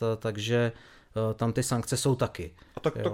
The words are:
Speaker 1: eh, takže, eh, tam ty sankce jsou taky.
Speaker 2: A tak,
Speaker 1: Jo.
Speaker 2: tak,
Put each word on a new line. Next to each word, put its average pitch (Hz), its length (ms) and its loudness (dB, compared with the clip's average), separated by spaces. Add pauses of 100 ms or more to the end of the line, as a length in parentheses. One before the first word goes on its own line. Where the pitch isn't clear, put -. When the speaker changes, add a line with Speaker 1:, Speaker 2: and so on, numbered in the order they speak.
Speaker 1:
eh, - 20 0 (120)
takže, 113 540 0 (600)
eh, - 20 0
tam 117 200 0
ty 131 100 0
sankce 123 340 0
jsou 131 180 4
taky. 90 380 -4 (220)
Speaker 2:
A - 40 -10
tak, - 160 0
Speaker 1:
Jo. 110 80 -4
Speaker 2:
tak, 104 100 0